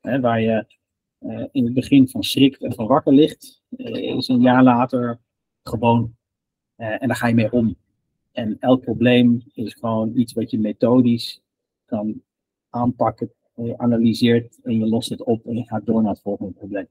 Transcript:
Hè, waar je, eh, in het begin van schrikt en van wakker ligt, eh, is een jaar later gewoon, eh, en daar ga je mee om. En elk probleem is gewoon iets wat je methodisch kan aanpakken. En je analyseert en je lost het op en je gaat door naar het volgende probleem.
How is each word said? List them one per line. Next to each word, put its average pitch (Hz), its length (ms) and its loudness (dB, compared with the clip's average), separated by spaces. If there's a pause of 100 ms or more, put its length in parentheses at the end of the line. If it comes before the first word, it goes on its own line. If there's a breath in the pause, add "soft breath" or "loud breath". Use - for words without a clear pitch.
Hè, 123 200 -4
waar 117 200 0
je, 110 260 0 (520)
eh, - 340 -10
in 127 120 0
het 120 100 -4
begin 131 340 4
van 104 140 -8
schrikt - 400 0
en 120 120 -4
van 110 120 -6
wakker 139 280 2
ligt, - 480 0 (140)
eh, - 400 -6
is - 120 -6
een 127 120 2
jaar 127 220 4
later 120 580 0 (420)
gewoon, 117 540 0 (600)
eh, 110 260 -8
en 131 60 -2
daar 117 80 -2
ga 127 100 -4
je 120 80 0
mee 113 180 2
om. 113 240 0 (560)
En 110 280 -6
elk 127 200 2
probleem 120 640 2 (120)
is 107 200 -10
gewoon 110 420 -4
iets 120 160 -2
wat 110 180 -6
je - 80 -4
methodisch 117 840 0 (420)
kan 107 380 -8 (480)
aanpakken. 120 640 -4 (220)
En 117 100 -10
je 117 140 -8
analyseert 117 840 2
en 117 160 -2
je 110 80 0
lost 113 220 -2
het - 140 -10
op 113 240 -2
en 117 100 -6
je 120 80 -6
gaat 107 220 -8
door 113 160 0
naar 104 100 0
het - 80 -8
volgende 101 320 -8
probleem. 98 380 -10